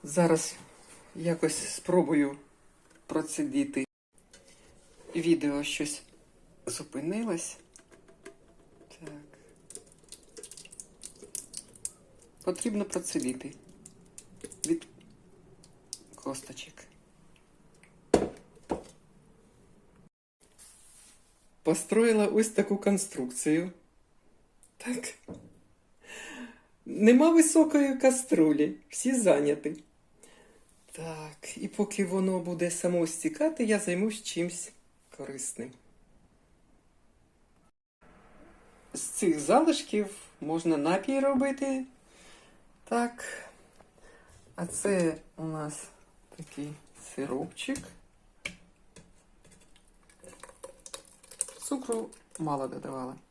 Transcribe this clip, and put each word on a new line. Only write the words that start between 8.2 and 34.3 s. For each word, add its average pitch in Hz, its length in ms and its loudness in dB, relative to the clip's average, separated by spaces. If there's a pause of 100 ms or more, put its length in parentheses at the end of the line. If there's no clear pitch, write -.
Так. 156 120 -14 (3250)
Потрібно 208 420 -2
процедити 131 680 -4 (1120)
від 330 220 -2 (1300)
косточок. - 580 -12 (4000)
Построїла 214 640 4
ось 220 220 2
таку 202 280 2
конструкцію. 175 960 0 (1040)
Так. 247 360 -8 (1700)
Нема 247 440 8
високої 302 680 6
каструлі, 156 800 4 (140)
всі 262 260 0
зайняті. 147 680 2 (1080)
Так, 156 680 -12
і 196 100 -6
поки 202 380 -2
воно 190 340 0
буде 175 320 -2
само 175 360 2
стікати, 311 560 -2
я 208 160 2
займусь 208 440 -2
чимсь - 480 -6 (460)